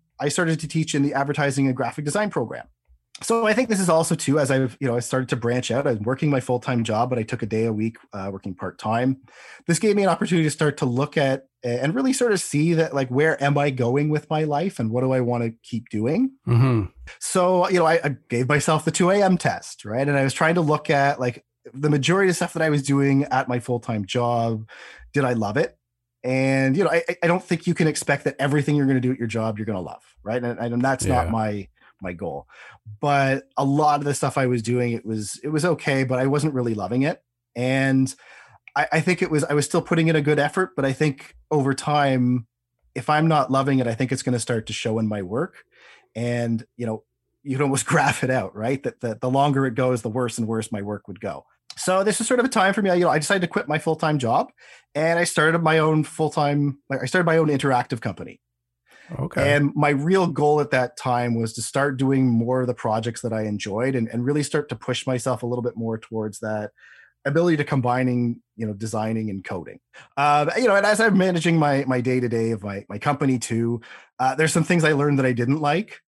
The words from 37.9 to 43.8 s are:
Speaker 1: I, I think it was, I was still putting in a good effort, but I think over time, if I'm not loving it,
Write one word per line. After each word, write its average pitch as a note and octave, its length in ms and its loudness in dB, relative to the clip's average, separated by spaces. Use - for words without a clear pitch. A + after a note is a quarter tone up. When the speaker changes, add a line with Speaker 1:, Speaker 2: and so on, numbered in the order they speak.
Speaker 1:
I, D3 180 0
I D#3+ 80 4
think F3+ 200 0
it F#3 80 0
was, D3+ 140 2
I D3 100 -2
was D3 120 2
still E3 180 0
putting E3 240 2
in E3 80 4
a D#3 60 2
good D3 180 2
effort, D3 360 0
but C3+ 80 -2
I C3+ 100 0
think D3 420 -4
over C#3 240 2
time, C3 720 2
if A#2+ 120 -4
I'm D3+ 200 4
not D3 240 2
loving C3+ 280 2
it, A#2+ 80 0